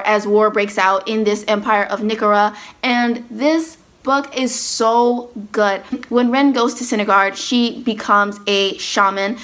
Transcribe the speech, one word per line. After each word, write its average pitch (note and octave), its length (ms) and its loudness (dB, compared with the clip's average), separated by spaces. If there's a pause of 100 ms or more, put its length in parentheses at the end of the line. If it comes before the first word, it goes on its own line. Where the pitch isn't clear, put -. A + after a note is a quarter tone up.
as G#3 180 2
war G#3 240 4
breaks G#3 280 -2
out F#3+ 320 2
in A3 160 -2
this G#3 220 0
empire G#3 360 0
of G3 160 -4
Nicara. G#3+ 560 2 (260)
And A#3+ 480 -2
this D#4 480 -2 (260)
book C#4 340 -2
is B3+ 180 -2
so A#3+ 760 0 (200)
good. G3+ 300 0 (260)
When A#3+ 240 2
Ren C#4 220 4
goes A#3+ 220 0
to B3 100 -8
Sinigard, G3 500 2
she A#3+ 460 -2
becomes G3+ 680 0
a G3 300 0
shaman, G3 680 -2